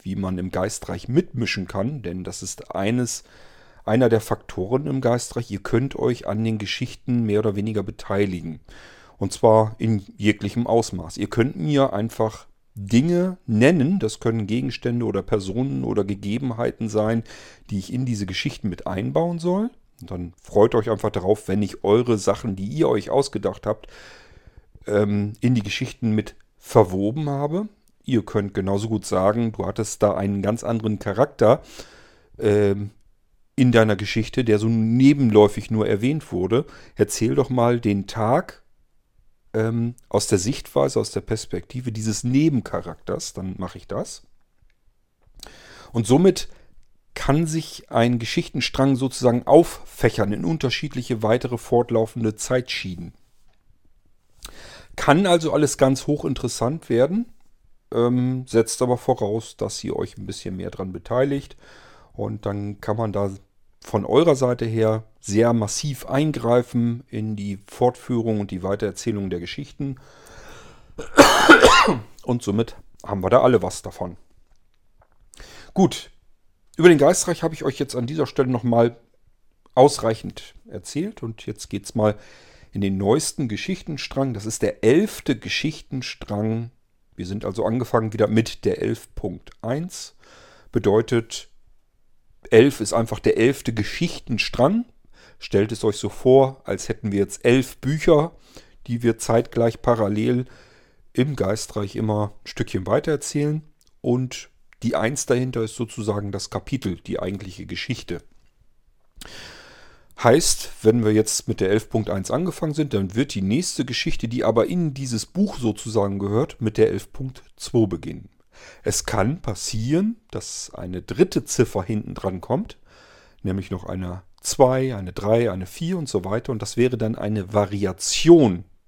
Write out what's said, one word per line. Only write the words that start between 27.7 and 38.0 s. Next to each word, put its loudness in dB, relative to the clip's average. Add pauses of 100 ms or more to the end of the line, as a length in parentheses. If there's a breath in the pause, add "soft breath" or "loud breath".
Ihr 0
könnt -4
genauso -2
gut -2
sagen, 2
du -6
hattest -4
da 4
einen -2
ganz -2
anderen -2
Charakter, 2 (800 loud breath)
ähm, 2 (640)
in 4
deiner 6
Geschichte, -2
der 4
so 0
nebenläufig 4
nur 0
erwähnt -2
wurde. 0 (300 loud breath)
Erzähl 0
doch 0
mal 2
den -2